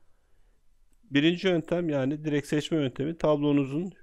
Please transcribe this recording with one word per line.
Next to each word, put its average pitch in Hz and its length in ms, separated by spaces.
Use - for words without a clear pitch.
birinci 170 440
yöntem, 170 420
yani 143 360
direkt 147 220
seçme 151 300
yöntemi, 143 400
tablonuzun 147 760